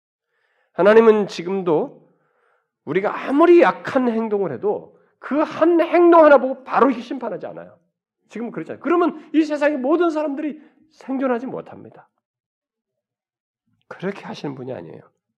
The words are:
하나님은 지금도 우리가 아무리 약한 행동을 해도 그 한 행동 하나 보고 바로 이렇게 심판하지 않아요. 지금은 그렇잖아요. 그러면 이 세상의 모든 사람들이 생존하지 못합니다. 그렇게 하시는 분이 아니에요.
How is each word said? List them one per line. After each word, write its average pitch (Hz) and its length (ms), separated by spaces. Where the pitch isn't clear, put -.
하나님은 214 540
지금도 180 800
우리가 185 440
아무리 339 340
약한 240 460
행동을 208 440
해도 123 460
그 285 220
한 330 400
행동 339 420
하나 294 140
보고 262 280
바로 214 240
이렇게 240 120
심판하지 220 460
않아요. 87 320
지금은 220 240
그렇잖아요. 156 300
그러면 339 500
이 311 100
세상의 294 360
모든 320 320
사람들이 302 500
생존하지 262 560
못합니다. - 640
그렇게 - 360
하시는 151 300
분이 127 180
아니에요. 87 280